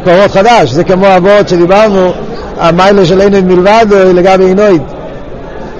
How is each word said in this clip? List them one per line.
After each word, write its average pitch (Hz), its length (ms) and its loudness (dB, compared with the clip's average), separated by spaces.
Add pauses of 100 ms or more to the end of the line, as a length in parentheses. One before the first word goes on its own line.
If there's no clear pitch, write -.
כבר 180 160 2
עוד 202 100 2
חדש, 196 400 2
זה 165 140 -2
כמו 185 220 0
הוורד 196 420 2
שדיברנו, 185 640 0 (460)
המיילה 185 460 2
של 185 160 0
אין 196 280 0
מלבד 202 420 2
לגבי 190 540 2
עינוי. 190 340 0 (1000)